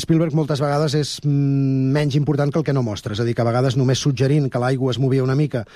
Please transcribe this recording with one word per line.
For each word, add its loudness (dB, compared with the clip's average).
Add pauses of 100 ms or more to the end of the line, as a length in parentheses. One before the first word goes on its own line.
Spielberg 2
moltes 0
vegades 0
és, -2
mm, 2
menys 0
important 0
que 0
el -2
que -2
no 0
mostra. -6
És -6
a 0
dir, -2
que -2
a 2
vegades 0
només 2
suggerint 0
que -4
l'aigua 0
es -4
movia 2
una 0
mica 0 (120)